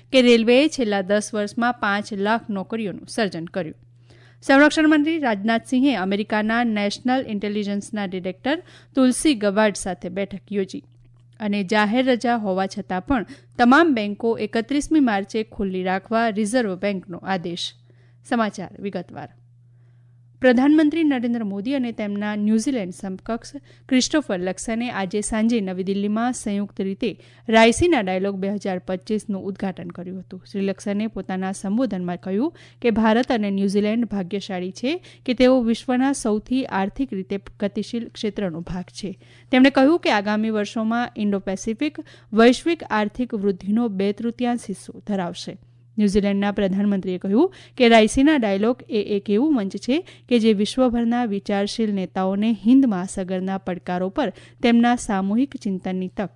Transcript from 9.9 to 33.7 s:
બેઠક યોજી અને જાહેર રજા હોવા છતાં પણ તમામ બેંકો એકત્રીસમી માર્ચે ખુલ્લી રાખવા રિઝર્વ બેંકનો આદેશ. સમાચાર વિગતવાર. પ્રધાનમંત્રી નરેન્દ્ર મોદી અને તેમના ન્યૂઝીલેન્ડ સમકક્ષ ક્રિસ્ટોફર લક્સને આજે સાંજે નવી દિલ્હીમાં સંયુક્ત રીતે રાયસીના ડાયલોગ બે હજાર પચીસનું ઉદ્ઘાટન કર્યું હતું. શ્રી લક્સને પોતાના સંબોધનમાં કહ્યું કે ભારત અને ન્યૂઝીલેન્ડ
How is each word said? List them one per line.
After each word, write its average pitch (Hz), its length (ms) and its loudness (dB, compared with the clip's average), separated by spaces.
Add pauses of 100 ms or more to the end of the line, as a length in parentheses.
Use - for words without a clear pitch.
બેઠક 196 320 -6 (100)
યોજી 202 320 -6 (560)
અને 208 240 -2
જાહેર 214 420 2
રજા 240 300 0
હોવા 196 300 -2
છતાં 190 360 -6
પણ 254 240 -2 (320)
તમામ 269 360 6
બેંકો 214 440 -2
એકત્રીસમી 269 640 0
માર્ચે 220 440 0
ખુલ્લી 185 400 -6
રાખવા 190 460 -2
રિઝર્વ 214 460 -2
બેંકનો 185 420 -6
આદેશ. 180 560 -6 (560)
સમાચાર 214 400 -2 (100)
વિગતવાર. 180 500 -10 (1120)
પ્રધાનમંત્રી 294 640 6
નરેન્દ્ર 240 400 0
મોદી 202 300 -4
અને 247 180 -2
તેમના 208 440 -4
ન્યૂઝીલેન્ડ 214 580 0
સમકક્ષ 196 580 -8 (380)
ક્રિસ્ટોફર 254 500 2
લક્સને 220 500 -4
આજે 196 320 -4
સાંજે 226 400 0
નવી 185 220 -4
દિલ્હીમાં 208 500 -2
સંયુક્ત 202 480 -6
રીતે 196 380 -4 (300)
રાયસીના 233 520 4
ડાયલોગ 190 340 -2
બે 190 140 -4
હજાર 196 300 -4
પચીસનું 196 640 -6
ઉદ્ઘાટન 190 460 -8
કર્યું 180 300 -12
હતું. 180 320 -16
શ્રી 196 100 -6
લક્સને 202 460 -4
પોતાના 190 440 -6
સંબોધનમાં 190 680 -4
કહ્યું 208 360 -4 (280)
કે 240 80 2
ભારત 226 420 2
અને 214 200 -2
ન્યૂઝીલેન્ડ 208 540 0